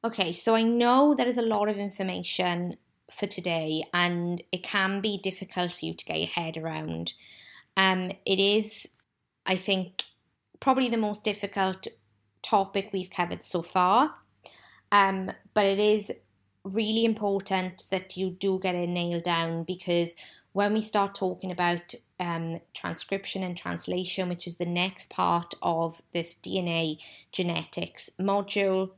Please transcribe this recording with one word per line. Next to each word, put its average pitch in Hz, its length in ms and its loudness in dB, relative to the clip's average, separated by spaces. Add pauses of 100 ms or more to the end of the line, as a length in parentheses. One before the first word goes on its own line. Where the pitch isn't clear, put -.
Okay, 208 280 -2
so 226 220 2
I 226 80 6
know 240 540 6
there 247 120 2
is 247 120 0
a - 20 2
lot 214 280 2
of 202 80 -2
information 180 1000 -2 (340)
for - 140 -4
today 160 680 -2
and 175 480 0 (100)
it 175 120 -6
can 196 380 0
be 208 160 0
difficult 180 540 -4
for - 140 -10
you 165 80 -4
to - 120 -12
get 160 140 -4
your 165 80 -2
head 165 300 -6
around. 160 560 -6 (640)
Um, 185 360 2 (120)
it 190 160 2
is, 202 500 2 (580)
I 185 80 2
think, 185 480 -2 (560)
probably 254 300 4
the 226 80 2
most 208 260 -2
difficult 196 640 -2 (540)
topic 196 500 0
we've 180 180 -4
covered 175 320 -4
so - 200 -2
far, 190 540 4 (760)
um, 190 400 4 (220)
but 202 120 4
it 196 140 4
is 214 320 4 (520)
really 220 420 2
important 196 840 0
that 185 280 -4
you 185 140 0
do 185 280 -2
get 185 160 0
it 175 140 0
nailed 175 340 -2
down, 165 400 0
because 170 520 0 (360)
when 202 220 2
we 220 80 2
start 196 340 0
talking 185 360 -4
about, 175 420 -2 (260)
um, 165 400 -4 (140)
transcription 190 680 -4
and 180 140 -6
translation, 180 680 -4
which 175 180 -6
is 170 120 -10
the 175 80 -2
next 175 440 -2
part 175 520 0
of 165 400 -2 (100)
this 165 240 -4
D 185 240 -4
N 175 80 -2
A 165 300 0 (340)
genetics 170 800 -4 (100)
module 196 800 0